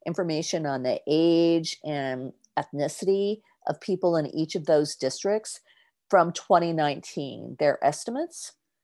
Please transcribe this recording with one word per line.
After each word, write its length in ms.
information 640
on 160
the 240
age 760
and 480
ethnicity 880
of 160
people 340
in 120
each 260
of 140
those 280
districts 640
from 240
twenty 400
nineteen, 840
their 260
estimates, 680